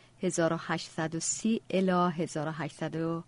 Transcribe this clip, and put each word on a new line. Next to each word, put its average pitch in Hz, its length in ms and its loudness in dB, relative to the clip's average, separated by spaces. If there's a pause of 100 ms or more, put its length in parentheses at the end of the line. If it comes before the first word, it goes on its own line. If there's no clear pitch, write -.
(220)
هزار 165 320 2
و 165 60 -2
هشتصد 165 560 -4
و 165 40 -2
سی - 500 0
الی 180 540 4
هزار 151 240 -4
و 160 40 -4
هشتصد 156 440 -6
و 165 320 -2